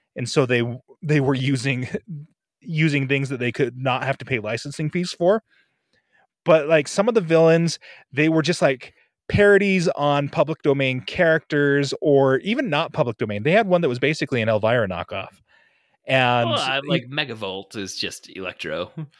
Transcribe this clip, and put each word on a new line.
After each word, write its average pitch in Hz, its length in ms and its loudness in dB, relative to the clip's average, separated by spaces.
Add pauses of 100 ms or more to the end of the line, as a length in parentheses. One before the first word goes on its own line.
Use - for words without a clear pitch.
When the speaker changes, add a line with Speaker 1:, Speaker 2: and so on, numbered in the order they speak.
(160)
Speaker 1:
and 120 120 -8
so 135 200 2
they, 120 160 2 (400)
they 151 160 2
were 139 160 0
using, 127 520 -4 (720)
using 151 480 0
things 135 220 -2
that 135 100 -6
they 123 120 -2
could 123 260 -2
not 127 260 -2
have 135 140 -4
to 123 80 -16
pay 123 140 -4
licensing 120 500 -6
fees 180 220 -4
for. 190 320 0 (1000)
But, 160 240 4
like, 156 200 2
some 202 200 0
of 240 60 0
the 226 80 2
villains, 165 560 4 (340)
they 151 180 2
were 160 120 2
just, - 220 -2
like, 139 320 -2 (320)
parodies 196 600 4
on 143 380 0
public 156 360 -2
domain 135 380 0
characters, 143 1000 2
or 135 380 4
even 240 320 -2
not 151 220 -2
public 120 260 -2
domain. 107 240 -4
They 147 80 0
had 214 160 4
one 175 140 2
that 151 80 0
was 120 100 -4
basically 139 420 -2
an 110 80 0
Elvira 110 380 2
knockoff. 92 540 -8 (640)
And 123 420 2
Speaker 2:
Well, 120 80 0
uh, 135 240 -2
Speaker 1:
he 143 80 -10
Speaker 2:
like, 131 180 0
Megavolt 110 680 -8
is 98 200 -8
just - 400 -10
Electro. 87 560 -8 (280)